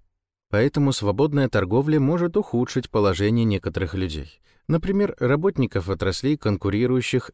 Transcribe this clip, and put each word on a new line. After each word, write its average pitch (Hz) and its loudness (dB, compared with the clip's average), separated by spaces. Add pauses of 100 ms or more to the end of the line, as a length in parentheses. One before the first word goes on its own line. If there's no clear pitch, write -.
(500)
Поэтому 135 2
свободная 131 0
торговля 127 2
может 170 0
ухудшить 123 -2
положение 104 2
некоторых 92 -2
людей, 78 -6 (260)
например, 190 0
работников 127 0
отраслей, 95 -2
конкурирующих 120 0